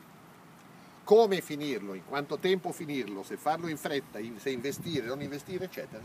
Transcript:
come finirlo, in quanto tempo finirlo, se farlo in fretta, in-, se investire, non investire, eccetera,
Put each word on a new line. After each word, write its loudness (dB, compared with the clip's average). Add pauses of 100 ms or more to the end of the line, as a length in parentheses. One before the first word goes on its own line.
(1040)
come 8
finirlo, -4
in -10
quanto -2
tempo 2
finirlo, -4
se -8
farlo 0
in -4
fretta, -4
in-, -8
se -2
investire, -2
non -4
investire, -6
eccetera, -10